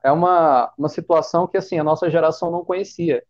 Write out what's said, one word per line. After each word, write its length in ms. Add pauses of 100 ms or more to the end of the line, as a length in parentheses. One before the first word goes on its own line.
é 80
uma, 680
uma 120
situação 580
que, 100
assim, 200
a 60
nossa 260
geração 400
não 160
conhecia. 640